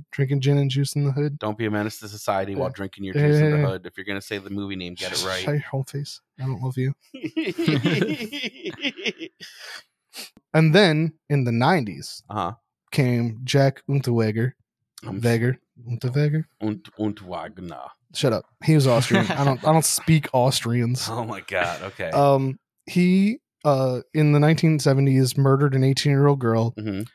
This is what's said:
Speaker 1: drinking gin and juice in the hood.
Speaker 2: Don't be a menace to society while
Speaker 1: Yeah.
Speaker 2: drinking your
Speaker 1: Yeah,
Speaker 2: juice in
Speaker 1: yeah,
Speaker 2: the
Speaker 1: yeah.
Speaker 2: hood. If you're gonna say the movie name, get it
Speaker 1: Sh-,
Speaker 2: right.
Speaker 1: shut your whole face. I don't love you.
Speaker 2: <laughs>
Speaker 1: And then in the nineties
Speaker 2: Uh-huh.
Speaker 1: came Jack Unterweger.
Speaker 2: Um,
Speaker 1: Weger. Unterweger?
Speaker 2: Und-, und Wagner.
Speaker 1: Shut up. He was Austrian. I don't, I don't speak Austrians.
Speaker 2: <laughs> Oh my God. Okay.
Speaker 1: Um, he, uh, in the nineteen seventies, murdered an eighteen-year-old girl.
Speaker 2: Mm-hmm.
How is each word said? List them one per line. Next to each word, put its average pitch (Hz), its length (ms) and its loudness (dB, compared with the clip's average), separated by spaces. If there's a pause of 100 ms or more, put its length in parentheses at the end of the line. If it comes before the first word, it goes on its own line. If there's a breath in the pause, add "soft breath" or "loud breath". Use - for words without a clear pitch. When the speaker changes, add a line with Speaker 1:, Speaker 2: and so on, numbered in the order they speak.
(120)
Speaker 1:
drinking 139 300 0
gin 143 160 4
and 139 120 2
juice 139 260 -2
in 143 100 0
the 139 80 2
hood. 147 260 -4
Speaker 2:
Don't 107 180 -4
be 113 80 -2
a 104 60 0
menace 107 280 -2
to 107 100 -14
society 101 440 -4
while 98 160 -4
Speaker 1:
Yeah. 127 60 -10
Speaker 2:
drinking 98 300 -10
your 95 100 -8
Speaker 1:
Yeah, 147 120 2
Speaker 2:
juice 151 100 4
in 151 80 4
Speaker 1:
yeah, 151 60 2
Speaker 2:
the 151 80 0
Speaker 1:
yeah. 143 80 2
Speaker 2:
hood. 92 180 -6
If - 120 -14
you're 95 80 -12
gonna 98 160 -6
say 104 180 -8
the 95 100 -14
movie 98 260 -6
name, 90 200 -10
get 92 180 -8
it 87 60 -4
Speaker 1:
Sh-, 90 60 -6
Speaker 2:
right. 92 180 -4
Speaker 1:
shut 147 100 -2
your 147 180 -2
whole 135 140 -4
face. - 340 -12 (200)
I 131 60 -8
don't 131 160 -6
love 127 160 -6
you. 131 160 -2 (200)
Speaker 2:
<laughs> 269 2250 -4 (1200 loud breath)
Speaker 1:
And 156 200 4
then 165 400 4 (160)
in 139 140 2
the 123 80 0
nineties 117 800 0
Speaker 2:
Uh-huh. 101 240 -4 (380)
Speaker 1:
came 120 520 0
Jack 135 460 2
Unterweger. 117 640 0 (520)
Speaker 2:
Um, 98 160 -8
Speaker 1:
Weger. 117 380 0 (280)
Unterweger? 147 580 -2 (140)
Speaker 2:
Und-, 107 380 -6
und 104 220 -4
Wagner. 82 720 -12 (240)
Speaker 1:
Shut 127 180 0
up. - 120 -4 (180)
He 160 100 4
was 139 140 6
Austrian. 123 420 2
I 143 160 -2
don't, 131 180 0
I 156 80 4
don't 160 140 4
speak - 480 2
Austrians. 123 760 0
Speaker 2:
<laughs> - 20 -8
Oh 113 120 -6
my 104 180 -10
God. 87 420 -4
Okay. 95 260 -8
Speaker 1:
Um, 135 480 2 (300)
he, 190 500 2 (260)
uh, 131 380 2 (140)
in 151 160 6
the 147 80 6
nineteen 156 400 4
seventies, 135 580 4
murdered 135 380 4
an 131 80 2
eighteen-year-old 139 560 4
girl. 113 400 2
Speaker 2:
Mm-hmm. 104 220 -4 (140)